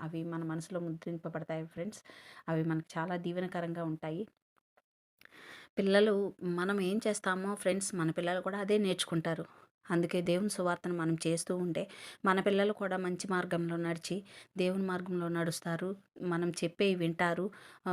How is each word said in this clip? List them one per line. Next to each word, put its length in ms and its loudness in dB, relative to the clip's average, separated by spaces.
అవి 220 -4
మన 200 -4
మనసులో 360 -4
ముద్రింపబడతాయి 840 -6
ఫ్రెండ్స్. 360 -8
అవి 160 2
మనకు 280 0
చాలా 260 -2
దీవెనకరంగా 640 -4
ఉంటాయి. 400 -4
పిల్లలు 380 6
మనం 320 0
ఏం 160 2
చేస్తామో 580 0
ఫ్రెండ్స్, 400 0
మన 160 2
పిల్లలు 300 0
కూడా 180 -4
అదే 180 4
నేర్చుకుంటారు. 680 2
అందుకే 360 2
దేవుని 280 2
సువార్తను 460 0
మనం 200 2
చేస్తూ 420 0
ఉంటే 260 0
మన 140 6
పిల్లలు 340 4
కూడా 240 -2
మంచి 320 -2
మార్గంలో 480 0
నడిచి 400 -2
దేవుని 280 2
మార్గంలో 440 -2
నడుస్తారు. 600 -2
మనం 280 0
చెప్పేవి 460 0
వింటారు. 500 0
ఆ, 80 0